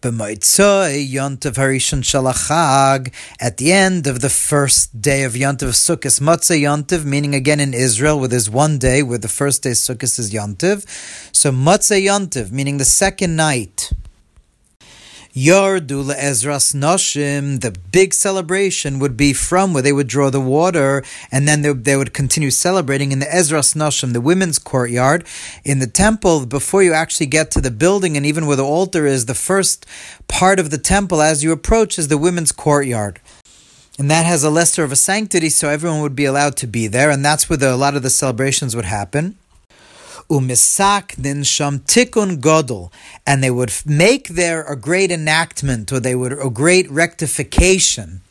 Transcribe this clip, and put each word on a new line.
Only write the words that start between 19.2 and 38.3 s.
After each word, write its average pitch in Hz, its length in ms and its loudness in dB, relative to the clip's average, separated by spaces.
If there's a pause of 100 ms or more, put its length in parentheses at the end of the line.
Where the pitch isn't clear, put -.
from 185 380 2
where 135 120 0
they 143 100 2
would 139 140 0
draw 135 240 2
the 135 100 0
water, 139 600 2 (280)
and 139 160 0
then 151 140 2
they, 147 120 2
they 135 220 0
would 135 160 -2
continue 139 380 -2
celebrating 139 640 0
in 135 80 -2
the 139 80 -4
Ezras 156 480 0
Nashim, 147 380 -2
the 120 80 -2
women's 170 360 0
courtyard. 127 680 0 (360)
In 143 140 0
the 131 80 0
temple, 180 640 2
before 143 340 0
you 175 100 6
actually 160 360 -2
get 156 240 0
to - 100 0
the 131 80 -2
building, 170 480 0
and 143 80 -2
even 151 220 -2
where 143 80 2
the 135 100 0
altar 170 400 0
is, 135 220 0
the 131 80 -4
first - 500 -2 (420)
part 190 320 2
of 151 120 -2
the 147 80 -4
temple 185 420 0
as 151 220 2
you 160 80 0
approach 214 480 0
is 151 80 -4
the 147 100 2
women's 170 340 0
courtyard. 120 680 0 (800)
And 143 100 0
that 160 160 4
has 170 180 2
a 156 60 2
lesser 165 340 2
of 135 80 -2
a 139 40 -2
sanctity, 190 540 0
so 147 200 0
everyone 151 320 -2
would 147 140 -4
be 143 100 0
allowed 139 320 0
to - 80 -8
be 113 220 -4
there, 127 240 2
and 139 120 0
that's 147 240 2
where 165 100 0
the, 131 180 2
a - 0 -
lot 139 200 0
of 143 60 -2
the 131 80 -2
celebrations 131 640 -2